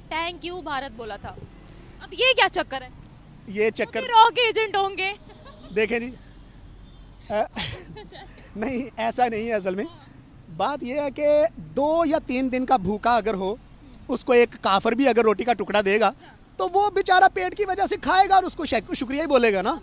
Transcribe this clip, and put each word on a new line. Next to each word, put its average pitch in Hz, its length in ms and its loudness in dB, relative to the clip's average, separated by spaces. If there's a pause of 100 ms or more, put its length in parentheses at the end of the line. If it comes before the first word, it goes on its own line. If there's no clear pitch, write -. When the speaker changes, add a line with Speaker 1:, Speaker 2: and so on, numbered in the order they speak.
(140)
Speaker 1:
"Thank 339 380 -8
you 359 140 -12
भारत" 277 260 -8
बोला 220 260 -14
था। 196 200 -16 (680)
अब 370 100 -18
ये 494 200 2
क्या 440 140 2
चक्कर 277 360 -6
है? 254 80 -20 (580)
Speaker 2:
ये 208 220 0
चक्कर 220 300 -6
Speaker 1:
वो 508 60 -8
भी 480 60 -4
रॉक 453 260 6
एजेंट 440 360 0
होंगे। 392 400 -4 (580)
Speaker 2:
देखें 214 260 0
जी, 240 140 -10 (1160)
अ, 214 160 0 (1120)
<laughs> - 0 -
नहीं, 240 320 -4 (100)
ऐसा 233 280 0
नहीं 226 200 -4
है 233 60 -4
असल 190 220 -2
में। 202 100 -4 (640)
बात 202 340 -4
ये 262 180 -4
है 285 180 -4
कि 294 280 4 (140)
दो 311 440 0
या 302 140 2
तीन 262 300 -2
दिन 254 160 -2
का 262 120 2
भूखा 208 400 0
अगर 208 180 0
हो, 190 240 -4 (500)
उसको 254 240 0
एक 240 220 6
काफिर 214 400 2
भी 269 100 2
अगर 240 160 4
रोटी 214 220 2
का 233 100 0
टुकड़ा 208 280 0
देगा, 196 320 2 (460)
तो 381 80 -2
वो 392 220 2
बेचारा 381 380 4
पेट 370 260 -2
की 403 120 -4
वजह 381 200 -2
से 415 120 -4
खाएगा 370 380 2
और 370 100 6
उसको 311 200 -8
शक-, 240 280 -2
शुक्रिया 269 300 -4
ही 330 40 -4
बोलेगा 233 340 4
ना। 294 220 -2